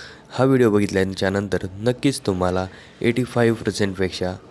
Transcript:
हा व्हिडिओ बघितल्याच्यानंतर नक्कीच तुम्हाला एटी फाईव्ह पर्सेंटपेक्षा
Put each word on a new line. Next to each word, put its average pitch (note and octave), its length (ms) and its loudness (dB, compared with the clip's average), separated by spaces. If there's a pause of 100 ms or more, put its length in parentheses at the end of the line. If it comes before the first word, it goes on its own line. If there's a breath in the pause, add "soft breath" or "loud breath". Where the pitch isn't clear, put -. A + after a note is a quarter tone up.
(320 loud breath)
हा B2 140 0
व्हिडिओ B2 260 6
बघितल्याच्यानंतर F#2+ 840 0 (220)
नक्कीच B2+ 460 -2
तुम्हाला F#2 420 0 (340 loud breath)
एटी A#2+ 220 0
फाईव्ह A#2 340 2
पर्सेंटपेक्षा F#2 760 -2 (180)